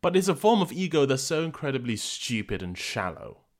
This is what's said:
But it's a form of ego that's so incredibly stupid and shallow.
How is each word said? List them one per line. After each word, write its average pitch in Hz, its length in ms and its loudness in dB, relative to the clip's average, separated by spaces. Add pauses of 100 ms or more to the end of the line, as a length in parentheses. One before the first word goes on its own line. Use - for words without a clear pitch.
But 175 160 2
it's 190 100 2
a 185 80 4
form 214 260 6
of 180 120 -2
ego 165 320 2
that's 135 180 2
so 160 200 -2
incredibly 135 520 -4
stupid 104 640 -4
and 90 160 -8
shallow. 87 600 -6 (220)